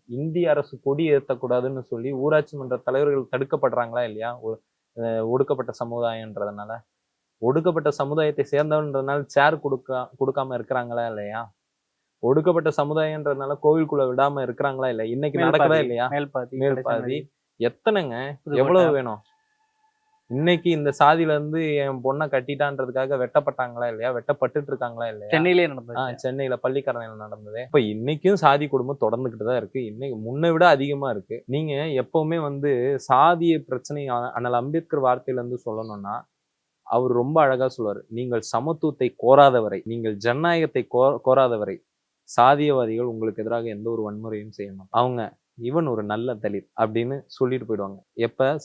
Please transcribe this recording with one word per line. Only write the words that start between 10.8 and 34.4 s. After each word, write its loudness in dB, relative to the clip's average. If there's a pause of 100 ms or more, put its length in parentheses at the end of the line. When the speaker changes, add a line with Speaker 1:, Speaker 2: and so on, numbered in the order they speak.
Speaker 1:
இல்லையா? -8 (640)
ஒடுக்கப்பட்ட 2 (120)
சமுதாயன்றதுனால -2
கோவிலுக்குள்ள 4
விடாம 2
இருக்கிறாங்களா -2
இல்லையா? -4
இன்னைக்கு -2
Speaker 2:
மேல் 2
Speaker 1:
நடக்குதா 6
Speaker 2:
பாதி, 4
Speaker 1:
இல்லையா? -2
Speaker 2:
மேல் -4
பாதி, -6
Speaker 1:
மேல் 2
Speaker 2:
கடைசி -4
Speaker 1:
பாதி. 0
Speaker 2:
பாதி. -6 (260)
Speaker 1:
எத்தனைங்க? 0
Speaker 2:
புதுக்கோட்டை. -6
Speaker 1:
எவ்வளவு 6
வேணும்? -2 (1080)
இன்னைக்கு 0
இந்த 0
சாதியில 6
இருந்து 0
என் 0
பொண்ணை 0
கட்டிட்டான்றதுக்காக -2
வெட்டப்பட்டாங்களா -2
இல்லையா? -4
வெட்டப்பட்டுட்டு -2
இருக்காங்களா -6
இல்லையா? -10
Speaker 2:
சென்னையிலே 4
நடந்தது. -8
Speaker 1:
ஆ, -4
சென்னையில -4
பள்ளிக்கரணையில -4
நடந்தது. -14
இப்ப 0
இன்னைக்கும் 0
சாதி 4
கொடுமை -2
தொடர்ந்துகிட்டு -2
தான் -2
இருக்கு. -6
இன்னைக்கு -8
முன்னை -2
விட 6
அதிகமா 2
இருக்கு. -8
நீங்க -4
எப்பவுமே -2
வந்து 0 (140)
சாதிய 6
பிரச்சனை, -6
அ-, -2
அண்ணல் -4